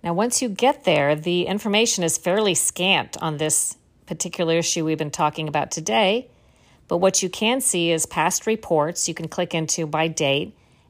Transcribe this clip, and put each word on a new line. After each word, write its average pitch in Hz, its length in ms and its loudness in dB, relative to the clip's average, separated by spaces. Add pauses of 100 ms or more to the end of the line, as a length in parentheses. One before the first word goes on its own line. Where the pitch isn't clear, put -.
Now, 170 120 -2
once 233 260 2
you 254 80 -2
get 233 360 2
there, 147 300 4
the 175 320 0
information 208 560 0
is 160 140 0
fairly 190 380 2
scant - 680 0
on 156 160 -4
this 156 400 -2 (300)
particular 165 480 -4
issue 165 320 0
we've 160 100 0
been 151 140 -6
talking 156 380 -2
about 147 220 -2
today, 214 600 0 (580)
but 175 100 0
what 190 220 4
you 190 80 -2
can 233 320 0
see 170 300 0
is 160 160 0
past - 400 0
reports 175 600 0
you 160 60 -4
can 165 120 -8
click 175 260 -4
into 160 320 -2
by 156 220 0
date, 156 500 0 (340)